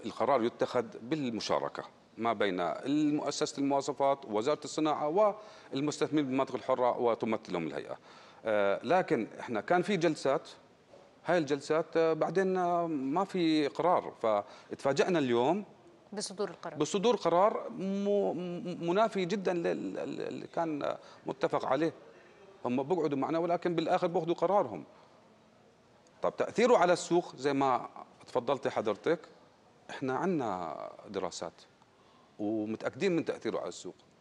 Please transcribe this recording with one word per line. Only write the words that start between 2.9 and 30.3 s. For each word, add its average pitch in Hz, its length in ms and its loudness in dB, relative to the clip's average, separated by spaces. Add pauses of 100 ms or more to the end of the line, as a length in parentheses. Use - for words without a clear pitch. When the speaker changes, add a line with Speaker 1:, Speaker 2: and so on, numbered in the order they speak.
Speaker 1:
المواصفات 139 640 0
ووزارة 113 400 0
الصناعة 156 720 2 (380)
والمستثمرين 143 540 0
بالمناطق 131 280 0
الحرة 123 440 0
وتمثلهم 110 680 0
الهيئة. 69 320 -8 (460)
آه، 101 400 2
لكن 156 420 2 (140)
إحنا 113 200 -4
كان 175 220 2
في 202 140 0
جلسات، 156 520 0 (760)
هاي 175 120 4
الجلسات، 151 580 0
آه، 165 160 4
بعدين، 165 440 2
آه، 175 300 2
ما 151 380 0
في 160 420 2
قرار، 151 460 2 (100)
فاتفاجأنا 139 960 0
اليوم 135 460 2 (480)
Speaker 2:
بصدور 196 380 -6
القرار. 165 280 -10
Speaker 1:
بصدور 202 380 2
قرار 180 540 2
م-، - 120 -8
م-، 180 1080 -2
منافي 196 340 2
جدًا 185 280 -2
لل-، 170 420 -2
لل-، - 260 -6
اللي - 260 -6
كان 160 500 -4 (300)
متفق 151 400 -2
عليه. 147 260 2 (720)
هم 123 180 0
بيقعدوا 147 360 0
معنا، 139 200 0
ولكن 175 360 0
بالآخر 170 320 2
بياخذوا 170 280 0
قرارهم. 160 500 2 (1400)
طب 87 140 -2
تأثيره 233 400 4
على 175 160 6
السوق 170 440 0
زي 139 160 0
ما 135 360 2 (380)
تفضلتي 127 440 0
حضرتك، 113 500 0 (680)
إحنا 131 240 -4
عنا 123 600 -2 (320)